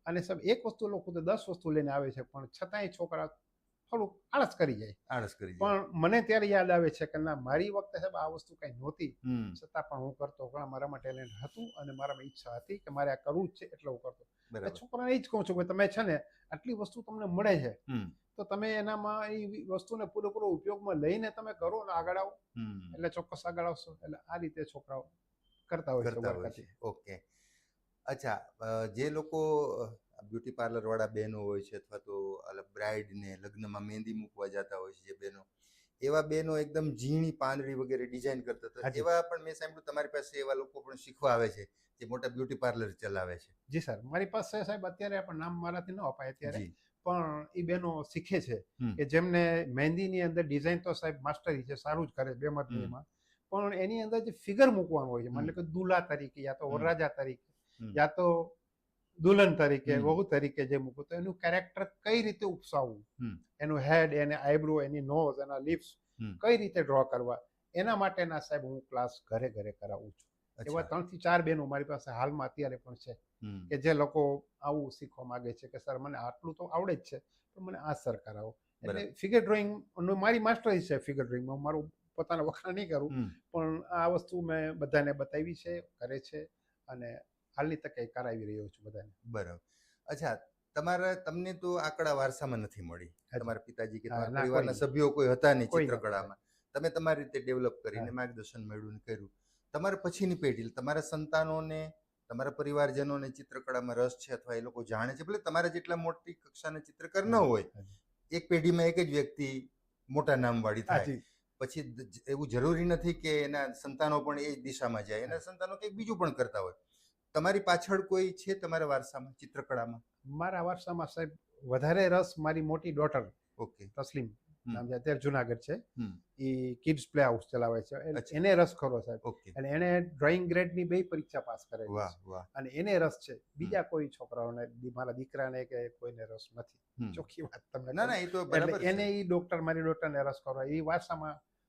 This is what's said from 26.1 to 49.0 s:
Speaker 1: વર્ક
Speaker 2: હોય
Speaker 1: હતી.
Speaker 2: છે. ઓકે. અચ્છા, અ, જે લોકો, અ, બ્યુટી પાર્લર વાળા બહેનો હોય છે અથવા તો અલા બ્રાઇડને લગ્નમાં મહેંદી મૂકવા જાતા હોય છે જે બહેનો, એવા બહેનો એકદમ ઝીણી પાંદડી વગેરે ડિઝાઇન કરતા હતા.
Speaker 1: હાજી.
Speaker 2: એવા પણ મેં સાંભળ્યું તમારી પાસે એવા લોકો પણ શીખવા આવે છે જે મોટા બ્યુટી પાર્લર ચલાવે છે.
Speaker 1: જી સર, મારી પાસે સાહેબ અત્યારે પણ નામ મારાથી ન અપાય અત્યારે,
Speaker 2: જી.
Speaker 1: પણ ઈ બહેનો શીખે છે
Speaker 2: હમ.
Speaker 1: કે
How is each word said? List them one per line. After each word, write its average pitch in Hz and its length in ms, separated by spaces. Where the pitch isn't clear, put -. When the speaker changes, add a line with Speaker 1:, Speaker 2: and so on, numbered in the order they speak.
Speaker 1:
વર્ક 92 100
Speaker 2:
હોય 95 100
Speaker 1:
હતી. 117 160
Speaker 2:
છે. - 180
ઓકે. 101 420
અચ્છા, 135 300
અ, 113 500
જે 113 240
લોકો, 156 560
અ, - 580
બ્યુટી 113 280
પાર્લર 117 340
વાળા 110 220
બહેનો 107 360
હોય 101 180
છે 101 140
અથવા 101 240
તો 98 340
અલા 98 280
બ્રાઇડને 104 760
લગ્નમાં 101 460
મહેંદી 107 300
મૂકવા 104 340
જાતા 98 300
હોય 95 140
છે 92 140
જે 98 80
બહેનો, 98 340
એવા 147 200
બહેનો 156 360
એકદમ 151 380
ઝીણી 151 360
પાંદડી 135 420
વગેરે 127 320
ડિઝાઇન 127 360
કરતા 120 260
હતા. 123 160
Speaker 1:
હાજી. 135 160
Speaker 2:
એવા 170 220
પણ 170 200
મેં 160 120
સાંભળ્યું 156 300
તમારી 147 240
પાસે 143 320
એવા 135 140
લોકો 135 280
પણ 131 140
શીખવા 131 380
આવે 117 160
છે 101 160
જે 117 60
મોટા 123 240
બ્યુટી 131 260
પાર્લર 117 360
ચલાવે 92 460
છે. - 180
Speaker 1:
જી 151 100
સર, 113 220
મારી 160 240
પાસે 214 380
સાહેબ 190 240
અત્યારે 196 320
પણ 185 160
નામ 170 260
મારાથી 175 300
ન 190 100
અપાય 135 280
અત્યારે, 143 280
Speaker 2:
જી. 90 180
Speaker 1:
પણ 160 440
ઈ 175 40
બહેનો 170 420
શીખે 170 280
છે 113 240
Speaker 2:
હમ. 113 140
Speaker 1:
કે 147 100